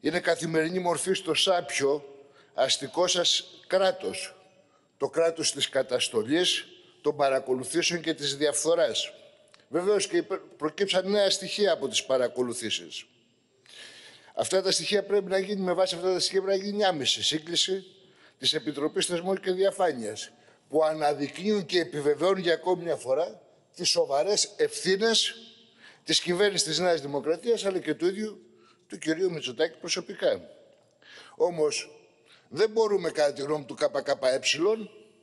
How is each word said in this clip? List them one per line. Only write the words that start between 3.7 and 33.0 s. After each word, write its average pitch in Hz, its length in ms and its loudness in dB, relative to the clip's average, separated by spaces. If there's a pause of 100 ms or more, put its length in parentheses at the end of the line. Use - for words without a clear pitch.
Το 139 120 -2
κράτος 165 440 0
της 135 160 -4
καταστολής, 131 1000 0 (340)
των 147 160 0
παρακολουθήσεων 139 840 0
και 160 140 -2
της 143 220 -4
διαφθοράς. 147 760 2 (560)
Βεβαίως 190 380 2
και 165 100 -2
υπε-, 175 240 -2 (160)
προκύψαν 185 540 -2
νέα 202 200 4
στοιχεία 190 420 0
από 139 160 -2
τις - 160 -2
παρακολουθήσεις. 120 1000 -2 (1300)
Αυτά 185 280 0
τα 185 80 0
στοιχεία 190 320 0
πρέπει 196 280 0
να 190 80 2
γίνει, 196 220 -2
με 180 120 0
βάση 180 220 2
αυτά 180 180 0
τα 175 80 0
στοιχεία 185 220 0
πρέπει 196 160 0
να 196 60 -6
γίνει 208 200 -2
άμεση 143 380 0
σύγκληση 170 600 -2 (540)
της 131 160 0
Επιτροπής 151 520 -2
Θεσμών 180 340 -2
και 190 120 -2
Διαφάνειας, 170 800 0 (380)
που 156 160 4
αναδεικνύουν 156 840 0
και 180 140 2
επιβεβαιώνουν 147 580 2
για 170 140 2
ακόμη 170 300 0
μια 165 140 -2
φορά 156 460 -2 (320)
τις 175 140 -2
σοβαρές 160 680 2
ευθύνες 196 760 2 (720)
της 160 160 0
κυβέρνησης 180 460 0
της 156 120 -4
Νέας 175 220 2
Δημοκρατίας, 151 640 -2
αλλά 190 140 0
και 151 160 -2
του 160 120 -2
ίδιου 208 340 -4 (460)
του 98 120 -14
κυρίου 165 320 0
Μητσοτάκη 156 480 -4
προσωπικά. 170 720 -4 (840)
Όμως, 156 640 -2 (480)
δεν 202 220 2
μπορούμε, 202 400 2